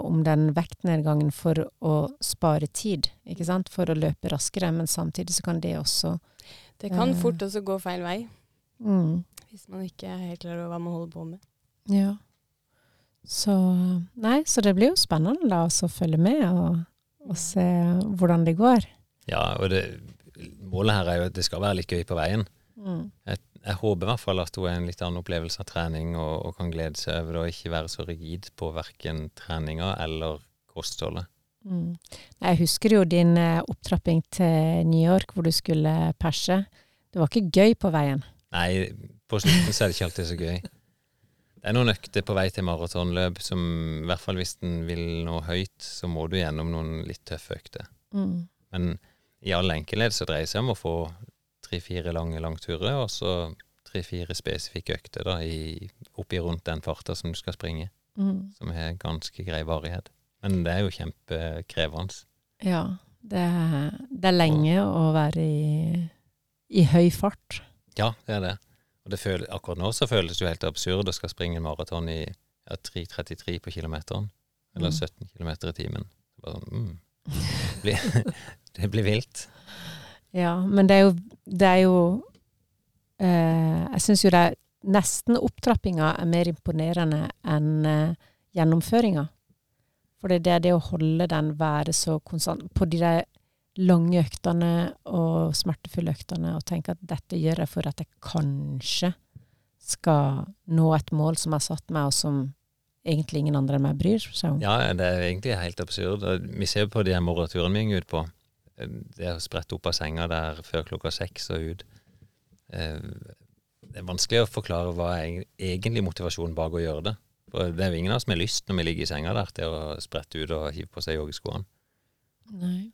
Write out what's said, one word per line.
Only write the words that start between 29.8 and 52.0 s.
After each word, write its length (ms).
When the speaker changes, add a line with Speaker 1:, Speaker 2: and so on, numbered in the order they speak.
Speaker 3:
eller 400
kostholdet. 540
Speaker 1:
Mm. 300
Nei, 80
jeg 100
husker 320
jo 160
din, 320
eh, 220
opptrapping 480
til 480
New 160
York, 320
hvor 160
du 80
skulle 380
perse. 380
Det 140
var 100
ikke 240
gøy 240
på 140
veien. 260
Speaker 3:
Nei, 380
på 80
slutten 320
så 140
er 80
det 20
ikke 140
alltid 180
så 140
gøy. 160
Det 80
er 60
noen 160
økter 340
på 80
vei 160
til 160
maratonløp 720
som, 220
i 60
hvert 100
fall 160
hvis 240
den 300
vil 160
nå 140
høyt, 320
så 320
må 160
du 80
gjennom 380
noen 340
litt 160
tøffe 320
økter. 320
Speaker 1:
Mm. 220
Speaker 3:
Men 140
i 80
all 160
enkelhet 400
så 160
dreier 160
det 80
seg 140
om 80
å 20
få 200
tre-fire 480